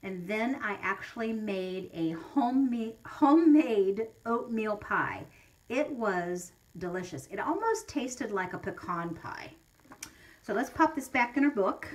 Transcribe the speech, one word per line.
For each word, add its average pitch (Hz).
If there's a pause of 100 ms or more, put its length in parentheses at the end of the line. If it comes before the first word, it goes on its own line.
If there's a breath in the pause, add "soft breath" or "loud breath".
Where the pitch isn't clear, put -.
And 180
then 226
I 202
actually 220
made 185
a 165 (200)
homeme-, 240 (100)
homemade 254 (180)
oatmeal 226
pie. 165 (440 soft breath)
It 285
was 180 (260)
delicious. 175
It 196
almost 415
tasted 254
like 185
a 170
pecan 170
pie. - (920 loud breath)
So 226
let's 247
pop 320
this 269
back 240
in 277
our 294
book 208